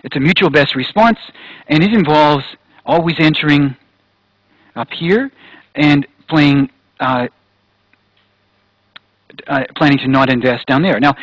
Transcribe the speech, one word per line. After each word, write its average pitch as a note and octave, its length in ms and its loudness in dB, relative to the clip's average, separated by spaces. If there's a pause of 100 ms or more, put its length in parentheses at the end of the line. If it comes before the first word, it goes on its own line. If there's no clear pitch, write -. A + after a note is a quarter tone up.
It's - 120 -10
a C#3+ 40 -4
mutual D#3+ 300 0
best C#3 260 0
response, G#3+ 420 0 (500)
and D#3 160 2
it G#3 100 0
involves D3+ 520 2 (400)
always E3 340 0
entering D3 560 0 (1000)
up A#3 160 -10
here G#3+ 380 -2 (460)
and C#3+ 320 2 (200)
playing, C#3+ 420 2 (320)
uh, B2+ 260 -4 (2250)
uh, C#3 160 -4 (120)
planning C#3+ 240 2
to C3+ 80 -8
not C3+ 220 2
invest B2 380 -2
down C#3 140 0
there. E3+ 180 0
Now, C#3 240 2